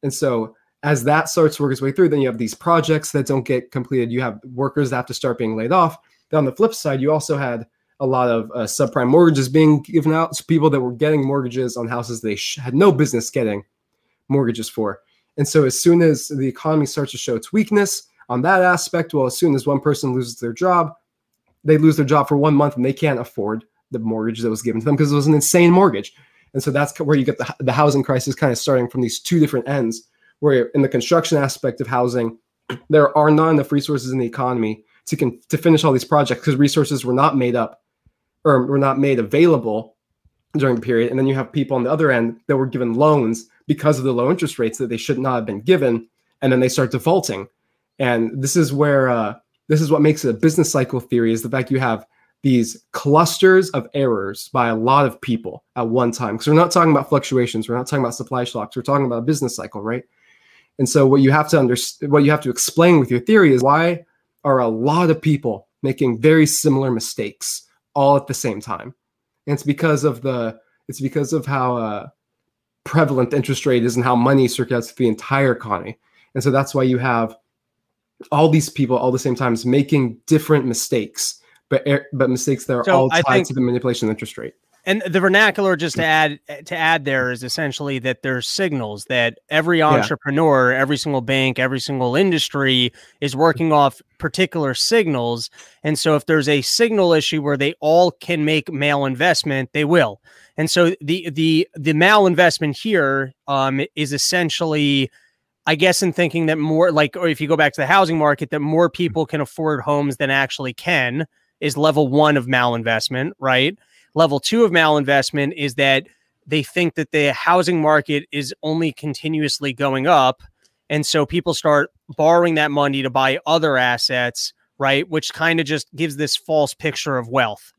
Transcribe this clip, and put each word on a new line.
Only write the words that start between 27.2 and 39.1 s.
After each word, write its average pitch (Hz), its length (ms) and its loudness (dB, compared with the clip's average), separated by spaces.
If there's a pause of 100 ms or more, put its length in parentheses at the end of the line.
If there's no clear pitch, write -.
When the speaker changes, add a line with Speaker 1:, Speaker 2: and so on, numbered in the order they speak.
Speaker 1:
get 147 140 -2
the, - 220 -8
the 131 120 0
housing 143 300 2
crisis 127 320 -2
kinda 131 220 0
starting 127 320 0
from 131 120 -6
these 117 200 -4
two - 180 -2
different 139 300 0
ends, 120 340 -2 (380)
where 135 340 2
in 143 80 2
the 135 60 2
construction 160 500 0
aspect 139 420 -4
of 120 60 -6
housing, 120 520 -2 (300)
<clears throat> - 220 -10
there 147 260 4
are 151 140 4
not 156 200 4
enough 143 200 0
resources 139 400 -4
in 131 80 -4
the 123 80 -2
economy 117 580 -4 (220)
to 151 100 -6
con-, 123 220 -2 (100)
to 160 100 -4
finish 160 260 4
all 151 80 4
these 131 120 0
projects 131 400 0
'cause 143 120 0
resources 139 480 0
were 123 80 -2
not 143 240 2
made 123 180 0
up 117 280 -4 (600)
or 131 220 4
were 139 120 0
not 135 200 0
made 139 200 2